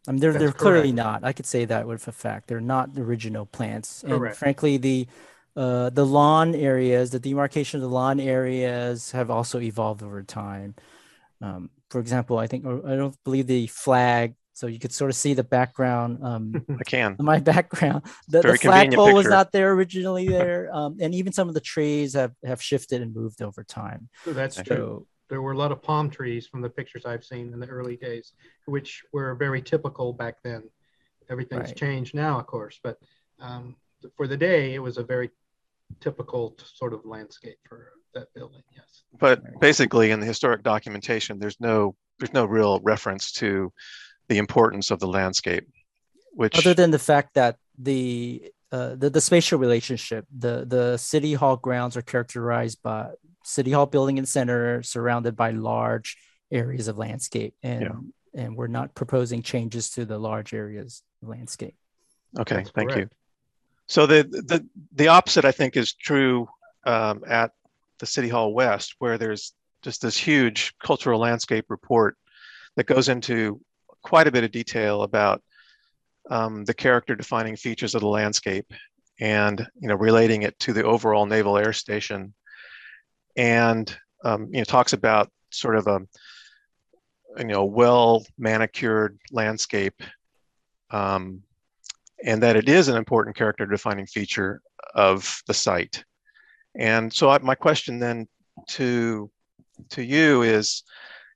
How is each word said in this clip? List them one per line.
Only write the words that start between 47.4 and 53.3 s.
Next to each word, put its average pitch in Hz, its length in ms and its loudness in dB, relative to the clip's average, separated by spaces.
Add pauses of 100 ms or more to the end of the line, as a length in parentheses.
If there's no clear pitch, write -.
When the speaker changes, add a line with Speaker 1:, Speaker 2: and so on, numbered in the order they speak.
Speaker 1:
the, 123 720 -6 (200)
uh, 123 220 -6
the, 135 160 0
the 147 120 2
spatial 170 360 4
relationship, 120 680 -2 (120)
the, 123 300 -4
the 123 300 0
City 151 360 -2
Hall 135 240 2
grounds 123 400 -4
are 120 60 -8
characterized 120 800 -4
by 113 260 -6 (340)